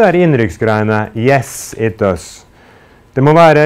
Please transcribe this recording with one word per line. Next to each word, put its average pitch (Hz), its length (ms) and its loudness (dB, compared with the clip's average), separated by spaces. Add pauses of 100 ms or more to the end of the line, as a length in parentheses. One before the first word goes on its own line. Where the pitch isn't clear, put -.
der 175 180 2
innrykksgreiene. 110 760 0 (180)
Yes, - 560 -4
it 113 240 -6
does. 92 480 -4 (720)
Det 135 80 0
må 151 80 4
være 156 320 4